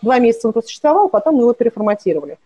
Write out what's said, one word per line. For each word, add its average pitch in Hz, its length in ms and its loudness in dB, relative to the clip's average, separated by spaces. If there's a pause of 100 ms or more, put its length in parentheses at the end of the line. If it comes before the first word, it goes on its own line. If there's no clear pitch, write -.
два 247 160 2
месяца 233 300 0
он 220 40 -4
просуществовал, 302 560 0
потом 320 280 0
мы 247 80 2
его 233 100 2
переформатировали. 208 920 -4